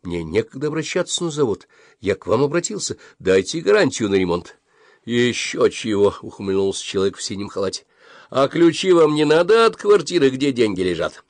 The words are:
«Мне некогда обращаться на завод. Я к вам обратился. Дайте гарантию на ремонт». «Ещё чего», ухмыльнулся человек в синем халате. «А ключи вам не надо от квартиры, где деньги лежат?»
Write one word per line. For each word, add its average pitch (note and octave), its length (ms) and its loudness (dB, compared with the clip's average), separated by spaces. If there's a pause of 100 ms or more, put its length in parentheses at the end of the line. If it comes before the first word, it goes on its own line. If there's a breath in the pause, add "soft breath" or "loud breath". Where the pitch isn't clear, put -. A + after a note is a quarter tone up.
«Мне E2+ 220 -6
некогда A#2 440 -4
обращаться D#3+ 560 -4
на E3+ 60 -4
завод. C#3+ 380 -4 (320 soft breath)
Я F#2+ 160 -2
к - 100 -20
вам A2 180 2
обратился. E3+ 540 -4 (220 loud breath)
Дайте F#2+ 400 -2
гарантию A2 500 2
на G2 60 2
ремонт». F2 420 -2 (480 soft breath)
«Ещё A#2+ 640 0
чего», G2+ 540 0
ухмыльнулся G2 600 -4
человек G2 340 -2
в - 60 -12
синем G2+ 260 -8
халате. F#2+ 360 -6 (440 soft breath)
«А C3+ 180 0
ключи E3+ 460 2
вам D3+ 220 4
не D3+ 100 2
надо F3+ 400 4
от A3 100 2
квартиры, F3 540 2
где C3 240 -2
деньги G#2+ 280 0
лежат?» E2+ 480 -4